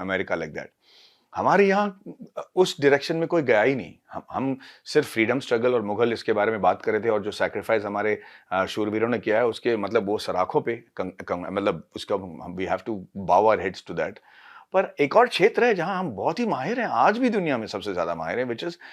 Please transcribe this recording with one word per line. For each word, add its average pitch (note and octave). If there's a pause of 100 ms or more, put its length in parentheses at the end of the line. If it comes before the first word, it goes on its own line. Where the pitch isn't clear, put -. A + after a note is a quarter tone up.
America F#2+
like D#2+
that। - (720)
हमारे E3
यहाँ, G3 (360)
अ, -
उस F3+
direction C#3+
में E3
कोई E3+
गया A2+
ही C3+
नहीं। F2+ (180)
हम, -
हम C3 (260)
सिर्फ D3
freedom A2+
struggle B2
और A2+
मुगल, G#2
इसके A2
बारे G#2
में A2
बात F#2+
कर A2
रहे G#2+
थे, A2+
और G#2+
जो G2+
sacrifice G2+
हमारे, G#2 (320)
अ, F#2+
शूरवीरों G#2+
ने A#2+
किया G#2
है, A#2+
उसके A#2
मतलब G2+
वो G#2
सराखों F#2
पे - (120)
कं-, F#2
कं-, F2
मतलब G2
उसका -
हम, F2+
we F2+
have F#2
to G#2+ (300)
bow F#2
our G#2+
heads F#2
to -
that। D#2+ (540)
पर F#3+
एक D3
और A#3
क्षेत्र A3+
है A#3+
जहाँ F3+
हम F3+
बहुत A#2
ही A#3+
माहिर F3
हैं, G3+
आज C#3+
भी B3+
दुनिया E3+
में A2
सबसे G2+
ज़्यादा E2+
माहिर E2
हैं, B2+
which A#2+
is E3+ (180)